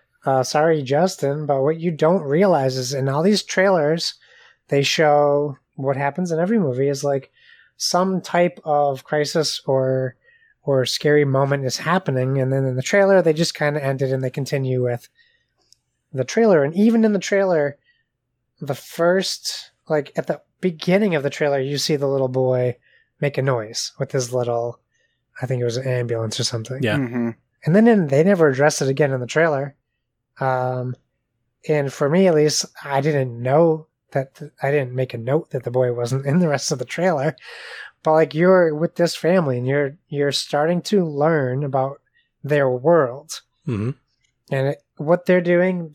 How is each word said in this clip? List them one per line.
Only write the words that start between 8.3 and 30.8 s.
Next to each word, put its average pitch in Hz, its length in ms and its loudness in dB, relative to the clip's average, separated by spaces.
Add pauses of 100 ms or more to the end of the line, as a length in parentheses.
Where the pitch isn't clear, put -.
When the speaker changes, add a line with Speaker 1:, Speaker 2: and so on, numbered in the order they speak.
Speaker 1:
of 147 400 0
crisis 151 640 -2
or, 131 500 0 (480)
or 131 220 2
scary 147 400 2
moment 139 400 0
is 123 120 -4
happening. 135 640 -2
And 131 120 0
then 135 140 0
in 127 100 -2
the 131 60 -2
trailer, 196 400 4
they 160 120 2
just 165 200 -2
kinda 147 300 -2
end 135 180 -2
it 131 100 0
and 131 120 -2
they 127 60 -4
continue 131 540 -4
with 120 260 -4 (1040)
the 131 100 -2
trailer. 196 400 4
And 151 100 -2
even 220 300 4
in 220 100 2
the 190 60 -2
trailer, 175 580 0 (840)
the 143 140 -6
first, - 960 -2 (180)
like, 151 280 -2
at - 100 -4
the 147 140 -4 (200)
beginning 185 540 0
of 139 80 0
the 143 60 -2
trailer, 143 300 0
you 139 180 -4
see 147 200 -2
the 139 100 -2
little 135 220 0
boy 127 480 0 (420)
make 143 180 -2
a 139 40 0
noise 117 580 -4
with 139 140 -6
his 123 200 -4
little, 120 460 -4 (640)
I 131 40 -4
think 123 160 -4
it 123 40 0
was 117 120 -2
an - 80 -6
ambulance 120 540 -4
or 117 60 -2
something. 123 360 -8
Speaker 2:
Yeah. 110 160 0
Speaker 3:
Mm-hmm. 120 340 -4 (340)
Speaker 1:
And 160 100 2
then 220 140 6
in, 196 180 4
they 139 160 4
never 175 240 4
addressed 139 340 2
it 139 60 0
again 135 240 0
in 131 80 -2
the 123 80 -8
trailer. 143 480 0 (640)
Um, 127 560 -2 (720)